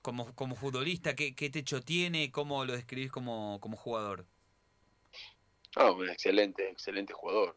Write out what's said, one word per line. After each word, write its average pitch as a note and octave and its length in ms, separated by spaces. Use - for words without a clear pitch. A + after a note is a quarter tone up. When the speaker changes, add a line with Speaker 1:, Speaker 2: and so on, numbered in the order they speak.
Speaker 1:
Como, A#2+ 340
como B2+ 200
futbolista, C#3 600
¿qué, C#3 200
qué C#3+ 160
techo C3+ 320
tiene? E3 480
¿Cómo C#3+ 340
lo B2+ 80
describís B2+ 380
como, A2+ 500
como A2 160
jugador? G#2 480
Speaker 2:
Ah, A#2 140
un F#2 180
excelente, F#2+ 640
excelente G2 420
jugador. G2 440